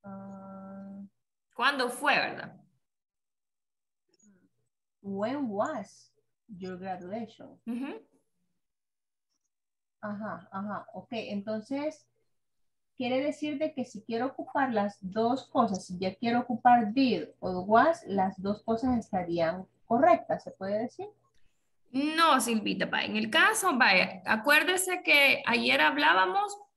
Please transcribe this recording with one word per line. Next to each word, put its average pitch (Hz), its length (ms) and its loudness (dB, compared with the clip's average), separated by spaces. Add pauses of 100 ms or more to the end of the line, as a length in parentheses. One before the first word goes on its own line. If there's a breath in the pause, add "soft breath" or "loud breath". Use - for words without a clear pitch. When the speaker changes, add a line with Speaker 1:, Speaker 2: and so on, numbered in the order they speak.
Speaker 1:
Ah. 196 960 -16 (560)
Speaker 2:
¿Cuándo 254 340 0
fue, 277 260 0
verdad? - 420 -4 (2500)
Speaker 1:
When 220 460 -4
was 214 640 -6 (460)
your 185 200 -10
graduation? 185 880 -12
Speaker 2:
Ujú. 262 300 -8 (2000)
Speaker 1:
Ajá, 208 500 -10
ajá. 196 420 -8
Ok, 185 180 -16
entonces, 220 960 -6 (920)
quiere 254 260 -2
decir 302 360 -4
de 302 140 -2
que 240 120 -6
si - 180 -16
quiero 233 240 -4
ocupar 269 460 -2
las 208 260 -2
dos 226 500 -2
cosas, 202 360 0
si 180 140 -10
ya 190 160 -2
quiero 233 260 0
ocupar 233 520 4
did 240 320 2 (140)
o 180 220 -4
was, 233 460 4
las 190 340 -2
dos 196 220 -4
cosas 240 340 0
estarían 170 680 -2 (200)
correctas, 294 580 4
¿se - 80 -14
puede 196 280 -6
decir? 349 260 -8 (840)
Speaker 2:
No, 302 480 4
Silvita, 202 460 -2
va, - 180 -2
en 202 140 -4
el 220 120 -2
caso, 370 480 4
vaya, 190 480 4
acuérdese 330 800 2
que 285 420 4
ayer 240 360 2
hablábamos 370 760 2 (200)